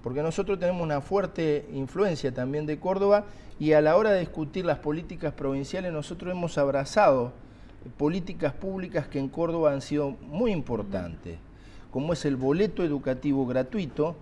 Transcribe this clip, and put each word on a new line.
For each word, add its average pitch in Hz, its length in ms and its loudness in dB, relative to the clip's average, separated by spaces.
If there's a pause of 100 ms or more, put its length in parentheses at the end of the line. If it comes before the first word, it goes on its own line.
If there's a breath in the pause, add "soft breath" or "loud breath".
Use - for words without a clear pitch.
Porque 131 200 -4
nosotros 185 360 -2
tenemos 175 240 0
una 147 180 0
fuerte 165 720 0
influencia 143 600 0
también 135 340 -2
de 151 120 -4
Córdoba 202 480 4 (320 loud breath)
y 151 140 4
a 151 100 10
la 156 140 6
hora 214 160 6
de 185 80 4
discutir 160 440 -4
las 151 140 2
políticas 156 560 -4
provinciales 139 580 -4
nosotros 170 400 -6
hemos 175 240 -4
abrazado 139 760 4 (680 loud breath)
políticas 165 540 0
públicas 185 560 -4
que 139 100 -4
en 135 100 -2
Córdoba 165 440 2
han 139 100 -2
sido 147 280 -2 (120)
muy 208 300 0
importantes, 98 840 -4 (520 loud breath)
como 147 220 -2
es 160 120 -2
el 139 120 2
boleto 165 480 2
educativo 135 600 0
gratuito 147 760 -2